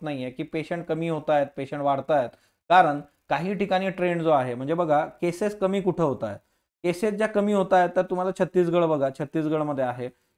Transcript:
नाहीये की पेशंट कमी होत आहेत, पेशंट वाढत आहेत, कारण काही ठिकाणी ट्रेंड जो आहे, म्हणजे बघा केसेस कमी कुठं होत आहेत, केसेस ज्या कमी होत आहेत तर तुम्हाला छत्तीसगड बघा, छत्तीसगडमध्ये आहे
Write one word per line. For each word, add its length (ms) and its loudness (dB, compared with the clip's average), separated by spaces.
नाहीये 280 -6
की 120 -8
पेशंट 420 -6
कमी 240 -2
होत 220 -4
आहेत, 160 2
पेशंट 240 -8
वाढत 300 0
आहेत, 200 2
कारण 320 6
काही 260 -2
ठिकाणी 360 -2
ट्रेंड 320 -2
जो 80 2
आहे, 240 2
म्हणजे 200 -4
बघा 320 2
केसेस 520 -4
कमी 220 0
कुठं 240 0
होत 180 0
आहेत, 160 -6
केसेस 300 -2
ज्या 140 0
कमी 240 0
होत 200 2
आहेत 240 6
तर 60 4
तुम्हाला 280 -2
छत्तीसगड 440 2
बघा, 240 2
छत्तीसगडमध्ये 640 -2
आहे 240 -6